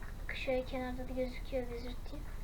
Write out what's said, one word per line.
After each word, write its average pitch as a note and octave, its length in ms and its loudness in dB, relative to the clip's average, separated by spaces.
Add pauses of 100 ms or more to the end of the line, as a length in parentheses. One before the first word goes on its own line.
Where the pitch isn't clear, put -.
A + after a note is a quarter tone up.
(240)
Bak - 120 -2
şöyle B3+ 300 4
kenarda B3+ 440 0
da B3+ 40 -2
gözüküyor B3+ 540 0
Wizard A#3+ 420 -2
Team. C#4+ 120 -2 (220)